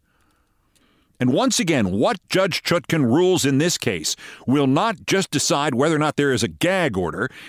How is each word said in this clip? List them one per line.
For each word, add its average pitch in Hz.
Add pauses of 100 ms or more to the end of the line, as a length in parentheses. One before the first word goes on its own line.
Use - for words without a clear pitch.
(1200)
And 123
once 233
again, 139
what 170
Judge 185
Chutkan 165
rules 160
in 135
this 165
case 87 (320)
will 139
not 170
just 185
decide 147
whether 151
or -
not 151
there 143
is 113
a 113
gag 160
order, 92 (200)